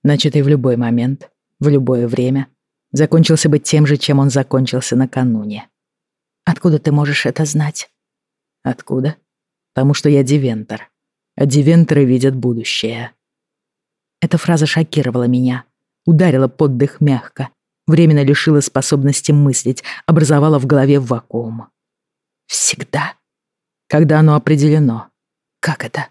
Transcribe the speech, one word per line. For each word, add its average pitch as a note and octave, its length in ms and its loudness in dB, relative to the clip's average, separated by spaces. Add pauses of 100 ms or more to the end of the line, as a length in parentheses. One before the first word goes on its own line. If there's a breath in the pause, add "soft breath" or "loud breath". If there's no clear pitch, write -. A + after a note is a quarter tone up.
"Начатый D3 400 0
в C3+ 60 0
любой B2+ 300 2
момент, A#2+ 520 -4 (300)
в C#3+ 80 0
любое C3 400 0
время, C3 400 -2 (440)
закончился D#3 580 2
бы C#3+ 100 2
тем D3+ 260 2
же, C#3+ 120 0
чем C#3 200 -2
он C#3 140 2
закончился C3 640 -2
накануне". A#2 760 -4 (760)
"Откуда D#3 360 0
ты D3+ 120 -2
можешь D3 360 -2
это D3+ 180 -4
знать?" D3 460 -6 (720)
"Откуда? C3 520 -6 (600)
Потому C#3 180 2
что - 160 0
я C#3 140 4
Дивентор. B2 680 -4 (460)
А D3 100 0
Дивенторы D3 580 4
видят C3 320 2
будущее". A#2 760 -6 (1080)
Эта E3 180 0
фраза D#3 260 0
шокировала B2+ 640 -2
меня, B2 380 -2 (380)
ударила D3+ 440 2
под C3 300 -2
дых C#3 220 -2
мягко, C#3 500 -2 (400)
временно D#3 340 4
лишила C#3+ 380 2
способности C#3 680 -2
мыслить, C#3 520 0 (220 loud breath)
образовала D3+ 540 2
в C3 60 -2
голове C#3 340 2
вакуум. A#2 680 -8 (800)
"Всегда?" - 680 -6 (720)
"Когда D#3 320 2
оно D#3 160 4
определено". D3 760 0 (500)
"Как - 240 -6
это?" B2 280 -10